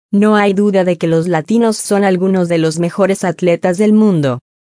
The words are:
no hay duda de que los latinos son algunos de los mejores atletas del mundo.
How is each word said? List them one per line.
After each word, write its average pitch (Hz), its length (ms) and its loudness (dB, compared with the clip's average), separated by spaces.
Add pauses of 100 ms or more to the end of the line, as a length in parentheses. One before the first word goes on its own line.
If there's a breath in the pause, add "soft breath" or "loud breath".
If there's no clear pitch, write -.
(120)
no 208 240 2
hay 202 180 2
duda 196 300 0
de 180 140 -2
que - 80 -4
los 165 220 0
latinos 214 500 0
son 202 280 -2
algunos 185 440 0
de 170 80 0
los 160 220 -2
mejores 185 440 -2
atletas 175 540 -2
del 208 160 2
mundo. 165 460 2 (260)